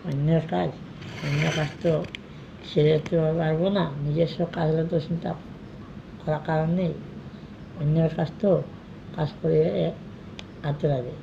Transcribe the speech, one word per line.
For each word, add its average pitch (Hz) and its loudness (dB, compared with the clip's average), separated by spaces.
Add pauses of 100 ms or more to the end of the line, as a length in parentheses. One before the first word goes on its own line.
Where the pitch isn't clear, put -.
অন্যের 156 4
কাজ। 175 2 (540)
অন্যের 147 2
কাজ 151 0 (120)
তো 170 4 (760)
ছেড়ে 151 6
যেতে 151 0 (260)
পারবো 160 2 (120)
না, 185 4 (200)
নিজস্ব 151 2 (180)
কাজ 160 2
হলে 160 2
তো 165 2 (100)
চিন্তা 165 -2 (920)
করার 151 0
কারণ 160 2 (100)
নেই। 175 2 (880)
অন্যের 156 4
কাজ 160 0 (100)
তো 202 4 (680)
কাজ 156 0 (120)
করে 160 4 (260)
এ-, - -2 (640)
হাতে 147 0
লাগে 127 -2